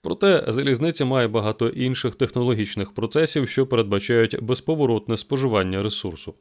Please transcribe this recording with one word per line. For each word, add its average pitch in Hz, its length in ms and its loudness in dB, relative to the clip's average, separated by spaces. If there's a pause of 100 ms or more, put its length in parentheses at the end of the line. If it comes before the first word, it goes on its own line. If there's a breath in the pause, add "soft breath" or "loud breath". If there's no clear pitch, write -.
Проте 175 460 2
залізниця 135 580 0
має 127 220 2
багато 110 420 0
інших 127 460 -4
технологічних 110 760 -2
процесів, 139 560 0
що 135 180 2
передбачають 113 760 2
безповоротне 117 760 0
споживання 104 680 0
ресурсу. 95 580 -6